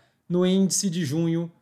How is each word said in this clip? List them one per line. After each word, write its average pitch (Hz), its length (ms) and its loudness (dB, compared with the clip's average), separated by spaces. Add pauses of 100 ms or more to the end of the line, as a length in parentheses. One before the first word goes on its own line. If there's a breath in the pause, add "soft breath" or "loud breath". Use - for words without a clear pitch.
(280 soft breath)
no 180 180 2
índice 190 420 2
de 170 160 -2
junho 165 460 -2 (120)